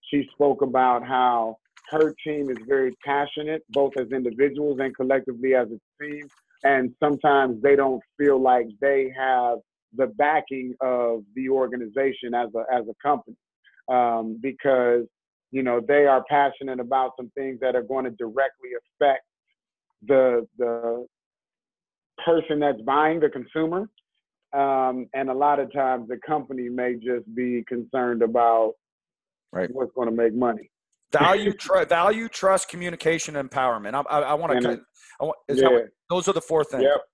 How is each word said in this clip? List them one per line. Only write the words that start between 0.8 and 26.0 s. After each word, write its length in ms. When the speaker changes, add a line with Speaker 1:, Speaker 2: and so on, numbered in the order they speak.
Speaker 1:
how 520
her 240
team 260
is 160
very 280
passionate, 680
both 280
as 140
individuals 680
and 140
collectively 600
as 180
a 320
team. 220
And 400
sometimes 600
they 120
don't 260
feel 240
like 260
they 380
have 400
the 100
backing 760
of 440
the 140
organization 840
as 220
a, 180
as 140
a 160
company, 340
um, 500
because, 640
you 140
know, 160
they 260
are 220
passionate 500
about 380
some 200
things 240
that 140
are 80
going 220
to 80
directly 580
affect 240
the, 400
the 480
person 360
that's 220
buying, 360
the 120
consumer. 580
Um, 640
and 160
a 40
lot 240
of 140
times 360